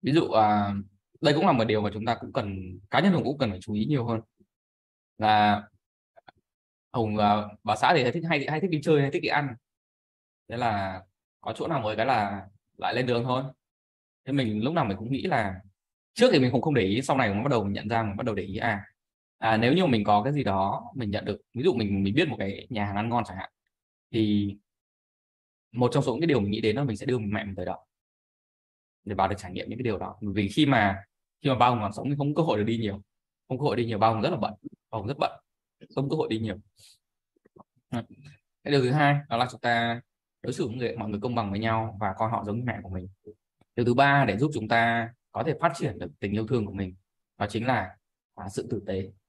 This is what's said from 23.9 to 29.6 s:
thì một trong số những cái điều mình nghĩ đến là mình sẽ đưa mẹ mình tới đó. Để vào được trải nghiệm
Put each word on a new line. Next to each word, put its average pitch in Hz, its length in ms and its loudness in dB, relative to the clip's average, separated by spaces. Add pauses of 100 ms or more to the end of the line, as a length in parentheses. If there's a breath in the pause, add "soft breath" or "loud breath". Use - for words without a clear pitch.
thì 104 440 2 (1160)
một 120 200 2
trong 143 100 2
số 135 100 0
những 123 80 -2
cái 170 60 2
điều 139 140 4
mình 101 100 0
nghĩ 107 100 -2
đến 110 160 2
là 143 80 0
mình 113 120 -2
sẽ - 100 -8
đưa 127 120 0
mẹ 104 260 -4
mình 98 120 -8
tới 90 100 -6
đó. - 200 -8 (1160)
Để 104 100 -6
vào 101 140 2
được 101 100 -2
trải 90 140 -12
nghiệm - 160 -8